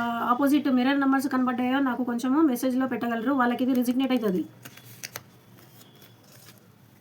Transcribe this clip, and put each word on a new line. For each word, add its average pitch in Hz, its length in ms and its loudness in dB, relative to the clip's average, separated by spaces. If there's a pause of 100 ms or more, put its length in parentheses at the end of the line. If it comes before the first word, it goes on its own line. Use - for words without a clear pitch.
(320)
ఆపోజిట్ 277 360 2
మిర్రర్ 262 320 2
నంబర్స్ 269 280 2
కనబడ్డాయో 254 520 0
నాకు 254 240 -2
కొంచెము 254 380 0
మెసేజ్లో 262 460 0
పెట్టగలరు, 240 460 -2
వాళ్ళకి 247 300 0
ఇది 254 100 0
రిజిగ్నేట్ 247 380 0
అవుతుంది. 208 340 0 (2500)